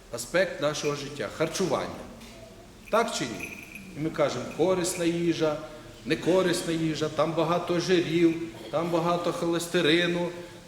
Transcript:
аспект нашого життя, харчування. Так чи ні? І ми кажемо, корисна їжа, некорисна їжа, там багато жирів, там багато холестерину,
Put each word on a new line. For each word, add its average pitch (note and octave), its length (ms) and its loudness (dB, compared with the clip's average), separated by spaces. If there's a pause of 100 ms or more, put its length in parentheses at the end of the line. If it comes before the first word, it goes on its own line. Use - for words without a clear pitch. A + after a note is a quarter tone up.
(120)
аспект F3 500 -2
нашого D3 340 -2
життя, B2+ 420 -6
харчування. A2+ 640 -2 (920)
Так A3+ 260 2
чи - 60 -2
ні? G#2 260 -6 (480)
І - 20 -6
ми D#3 100 -2
кажемо, B2+ 360 0 (120)
корисна E3+ 480 2
їжа, D#3+ 520 2 (480)
некорисна E3+ 680 2
їжа, D#3 360 0
там D#3 240 2
багато E3+ 460 2
жирів, E3 560 4 (360)
там E3 180 0
багато E3+ 440 2
холестерину, E3+ 960 2 (380)